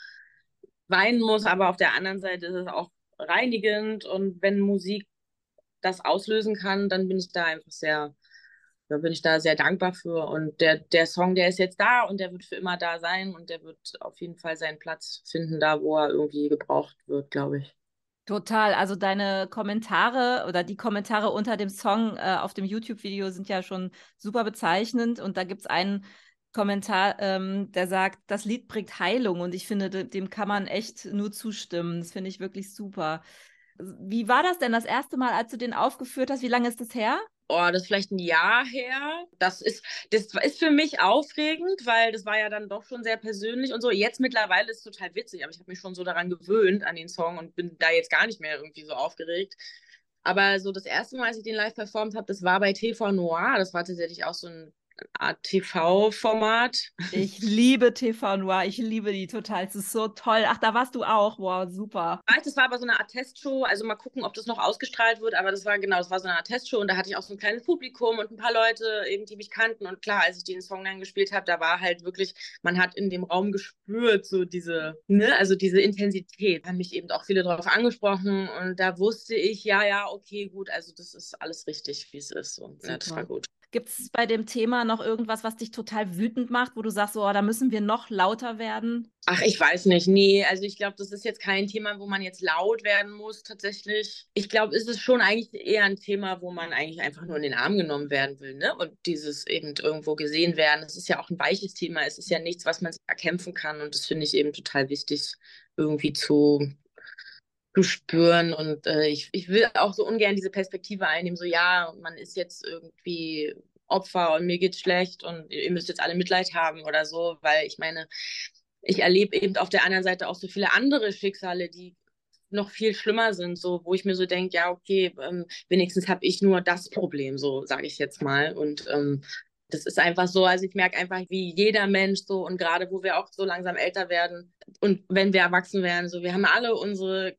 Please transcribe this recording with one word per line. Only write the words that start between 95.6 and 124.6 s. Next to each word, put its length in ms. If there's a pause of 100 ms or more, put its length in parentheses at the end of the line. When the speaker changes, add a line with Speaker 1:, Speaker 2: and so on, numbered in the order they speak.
Speaker 1:
ein 100
Thema, 460
wo 100
man 220
eigentlich 280
einfach 260
nur 100
in 80
den 100
Arm 220
genommen 340
werden 300
will, 140
ne? 200
Und 160 (160)
dieses 400
eben 340
irgendwo 360
gesehen 400
werden. 260
Das 140
ist 120
ja 120
auch 100
ein 80
weiches 360
Thema. 300
Es 140
ist 100
ja 120
nichts, 240
was 160
man 100
sich 160
erkämpfen 480
kann. 280
Und 120
das 100
finde 200
ich 100
eben 180
total 360
wichtig, 460 (420)
irgendwie 360
zu, 600 (1040)
zu 100
spüren. 680
Und, 340
äh, 200
ich, 260
ich 160
will 260
auch 200
so 100
ungern 300
diese 160
Perspektive 560
einnehmen, 300
so, 80
„Ja, 560
man 160
ist 200
jetzt 300
irgendwie 880 (320)
Opfer 480
und 120
mir 120
geht's 220
schlecht 440
und 260
ihr 220
müsst 160
jetzt 120
alle 140
Mitleid 400
haben“ 300
oder 200
so, 380
weil 240
ich 120
meine, 300 (760)
ich 180
erlebe 360
eben 220
auf 100
der 160
anderen 200
Seite 240
auch 80
so 120
viele 240
andere 400
Schicksale, 560
die 280 (540)
noch 200
viel 240
schlimmer 400
sind, 240
so, 260
wo 100
ich 100
mir 100
so 120
denk, 280
„Ja, 160